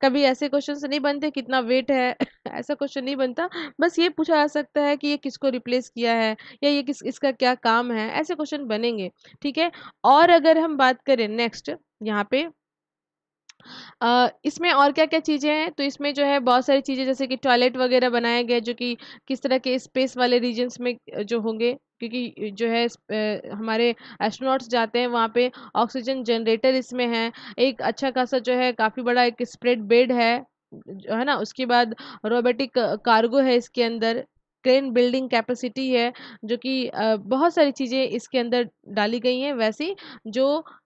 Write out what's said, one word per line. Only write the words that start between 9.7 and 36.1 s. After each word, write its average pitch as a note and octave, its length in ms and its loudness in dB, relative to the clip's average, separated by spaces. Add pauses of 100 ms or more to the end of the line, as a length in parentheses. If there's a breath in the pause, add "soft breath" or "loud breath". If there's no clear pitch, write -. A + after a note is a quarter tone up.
और D4+ 260 8
अगर D#4+ 280 6
हम D#4+ 180 0
बात B3+ 300 2
करें A#3 220 2
नेक्स्ट A#3 440 -4 (300)
यहाँ G#3 280 -2
पे, D4 180 0 (1500 loud breath)
अ, B3 240 4 (180)
इसमें E4 280 0
और C#4 200 4
क्या-क्या D#4 280 2
चीज़ें D4+ 320 0
हैं, D#4 180 -2
तो - 120 -6
इसमें C#4+ 320 -4
जो C#4+ 100 0
है C#4 140 2
बहुत B3+ 280 2
सारी C#4 140 4
चीज़ें C4 240 -4
जैसे C4 220 -2
कि B3+ 100 -4
टॉयलेट B3 400 2
वगैरह B3+ 340 2
बनाए A#3 340 0
गए A#3+ 160 0
जो A#3 140 -4
कि A#3+ 220 -6 (320 loud breath)
किस C4 140 -6
तरह C4 160 0
के B3+ 200 -2
स्पेस B3+ 380 -2
वाले B3 220 2
रीजन्स A#3+ 420 -4
में, B3 160 -4 (180)
अ, - 80 -4
जो A3 180 -4
होंगे, A3+ 380 -2 (200)
क्योंकि A#3 520 -8
जो A3 180 -4
है A#3 160 0
इस, A#3 120 -4 (140)
अ, G#3+ 440 -4
हमारे A3+ 400 0 (280 loud breath)
एस्ट्रोनॉट्स B3+ 460 -2
जाते A#3 300 0
हैं B3 80 0
वहाँ A3+ 280 0
पे, B3 160 2 (260 loud breath)
ऑक्सीजन B3 480 -2
जनरेटर A3+ 500 2
इसमें B3 320 -2
है, A#3 260 -2 (260 loud breath)
एक B3 240 0
अच्छा C4 280 -4
खासा B3+ 280 -2
जो A#3+ 160 -2
है B3+ 180 0
काफ़ी A3 300 -2
बड़ा B3 200 2
एक A#3+ 200 0
स्प्रेड A#3+ 400 -2
बेड A#3+ 300 4
है, A#3+ 320 0 (300)
जो - 400 -10
है A#3 100 -2
ना, C#4 120 0
उसके A#3 300 -6
बाद A#3+ 280 2 (300 loud breath)
रोबोटिक A#3+ 540 0
कार्गो A3+ 600 2
है C4 180 4
इसके A#3+ 260 0
अंदर, A3+ 440 -2 (360)
क्रेन C4 280 4
बिल्डिंग B3 400 2
कैपेसिटी B3 600 -2
है, A#3+ 220 2 (320 loud breath)